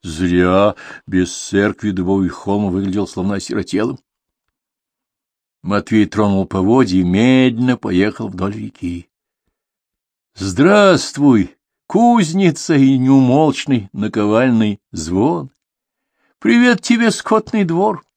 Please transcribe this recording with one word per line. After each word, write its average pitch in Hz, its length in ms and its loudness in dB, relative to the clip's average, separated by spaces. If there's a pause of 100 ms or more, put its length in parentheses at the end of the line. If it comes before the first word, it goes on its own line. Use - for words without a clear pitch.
Зря, 90 720 2 (300)
без 92 300 -2
церкви 104 560 -2
дубовый 92 380 -2
холм 101 420 -4
выглядел 98 360 -4
словно 98 280 -6
осиротелым. 110 640 -6 (1600)
Матвей 101 440 0
тронул 98 400 -2
поводья 98 540 0
и 92 40 2
медленно 123 720 2
поехал 104 540 -4
вдоль 95 260 -8
реки. 90 540 -12 (1200)
Здравствуй, 135 1200 2 (280)
кузница 190 920 2
и 135 220 4
неумолчный 131 920 2
наковальный 107 880 0 (140)
звон! 107 580 -4 (880)
Привет 240 420 2
тебе, 233 300 0
скотный 214 540 -2
двор! 180 400 -2 (120)